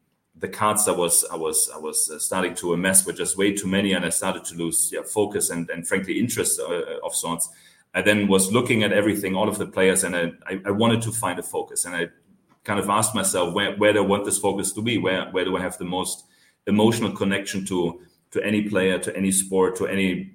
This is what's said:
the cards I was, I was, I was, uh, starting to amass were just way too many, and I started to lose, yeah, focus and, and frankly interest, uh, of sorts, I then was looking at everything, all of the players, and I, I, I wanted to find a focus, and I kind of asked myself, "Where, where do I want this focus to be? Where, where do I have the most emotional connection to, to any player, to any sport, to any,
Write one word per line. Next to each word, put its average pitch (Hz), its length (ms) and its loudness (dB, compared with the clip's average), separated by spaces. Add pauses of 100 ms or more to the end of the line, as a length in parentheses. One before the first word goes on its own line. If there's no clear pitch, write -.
(380)
the 92 100 -6
cards 107 400 0
I 92 60 2
was, 85 360 2
I 87 60 -8
was, 80 400 0
I - 20 -16
was, 78 320 -4
uh, 76 80 -12
starting 90 380 -2
to 87 160 -2
amass 92 340 2
were 87 60 -2
just 85 260 -4
way 101 140 2
too 98 160 -4
many, 98 240 2
and 87 140 0
I 82 40 -2
started 92 360 -4
to 85 100 -12
lose, 85 380 -2
yeah, 78 120 -4
focus 101 440 0
and, 85 200 -4
and 82 160 -8
frankly 95 320 -2
interest, 104 440 0
uh, 82 420 -4
of 85 100 -6
sorts, 85 360 -4 (440)
I 92 80 0
then 101 280 4
was 95 240 4
looking 120 300 2
at 104 100 2
everything, 98 420 2
all 104 140 2
of 98 80 -2
the - 100 -4
players, 95 380 4
and 87 100 -2
I, 85 160 0 (160)
I, 95 180 -6
I 101 60 0
wanted 113 300 2
to 113 100 -4
find 90 280 -2
a 87 40 -8
focus, - 400 -6
and 87 100 -8
I 87 140 -2 (560)
kind 101 160 -2
of 98 100 -2
asked 107 240 2
myself, 92 400 0
"Where, 98 220 0
where 104 160 6
do 104 80 4
I 98 80 4
want 101 160 2
this 101 140 0
focus 98 360 -2
to 107 80 -6
be? 117 160 0
Where, 92 340 0
where 90 120 0
do 92 140 0
I 90 40 -4
have 90 160 -6
the 92 80 -8
most 90 400 -4 (420)
emotional 107 440 4
connection 98 540 -2
to, 90 360 -2 (280)
to - 160 -2
any 104 240 2
player, 92 300 2
to - 180 -6
any 95 140 2
sport, 95 460 2
to 101 100 -2
any, 92 480 -2